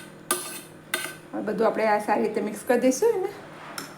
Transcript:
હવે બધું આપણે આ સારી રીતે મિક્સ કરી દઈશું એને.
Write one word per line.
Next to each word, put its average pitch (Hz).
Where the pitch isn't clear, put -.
હવે -
બધું 208
આપણે 214
આ 208
સારી 226
રીતે 214
મિક્સ 208
કરી 240
દઈશું 262
એને. 392